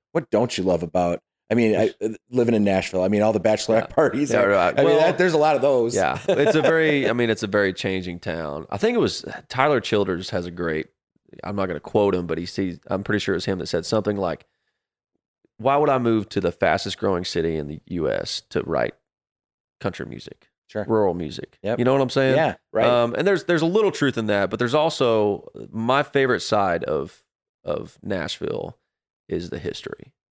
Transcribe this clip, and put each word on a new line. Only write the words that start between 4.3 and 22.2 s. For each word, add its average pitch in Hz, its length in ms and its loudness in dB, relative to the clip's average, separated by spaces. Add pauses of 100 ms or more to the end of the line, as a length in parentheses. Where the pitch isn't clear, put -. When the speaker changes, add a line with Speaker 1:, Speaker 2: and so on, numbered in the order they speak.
Speaker 2:
Yeah, 107 100 2
Speaker 1:
are, 101 60 4
Speaker 2:
right. 92 300 2
Speaker 1:
I 139 40 4
mean, 139 120 4
Speaker 2:
Well, 151 60 4
Speaker 1:
that, 170 180 2
there's 180 160 2
a 156 40 2
lot 151 180 4
of 120 60 0
those. 127 320 2
Speaker 2:
Yeah. 82 240 0 (100)
It's 160 260 2
a 156 80 4
Speaker 1:
<laughs> - 0 -
Speaker 2:
very, 156 460 2
I 113 40 0
mean, 120 160 0
it's 110 140 -2
a 110 60 -2
very 98 240 2
changing 90 480 -6
town. 80 500 -8
I 101 80 -6
think 220 160 0
it 185 60 2
was, 110 240 -2 (240)
Tyler 135 320 2
Childers 95 500 -2
has 90 160 -4
a 90 40 -10
great, 85 360 -4 (580)
I'm 101 120 -6
not 98 100 0
gonna 85 140 -6
quote 101 340 2
him, 87 120 -2
but 82 120 -4
he 87 80 -6
sees, 92 400 -4
I'm 98 160 -4
pretty 107 160 0
sure 98 160 -2
it's 87 120 -2
him 95 120 -2
that 85 80 -6
said 85 180 -2
something 107 320 0
like, 87 300 -4 (1120)
"Why 135 180 2
would 147 140 4
I 135 80 2
move 113 320 2
to 101 100 -2
the 87 120 0
fastest 92 460 0
growing 92 260 0
city 82 320 -2
in 73 120 -4
the 78 180 -12
U 80 240 -2
S 50 400 -4
to - 120 -2
write 65 320 -2 (840)
country 92 260 -6
music, - 420 -18 (200)
Speaker 1:
Sure. 104 200 -6
Speaker 2:
rural 104 260 2
music?" - 480 -8
Speaker 1:
Yep. 110 160 -2
Speaker 2:
You 123 60 0
know 127 80 4
what 139 100 4
I'm 123 80 0
saying? 135 260 2